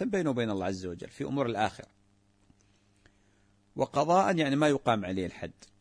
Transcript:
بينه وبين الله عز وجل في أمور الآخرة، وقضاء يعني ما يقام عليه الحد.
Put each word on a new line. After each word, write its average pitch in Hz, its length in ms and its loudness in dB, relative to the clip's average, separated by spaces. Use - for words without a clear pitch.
بينه 185 300 0
وبين 120 200 0
الله 95 160 -2
عز 95 200 -4
وجل 87 220 -8
في - 160 -10
أمور 139 220 -2
الآخرة، 107 400 -2
وقضاء 170 600 2
يعني 139 200 2
ما 151 120 4
يقام 120 360 2
عليه 92 220 -2
الحد. - 260 -10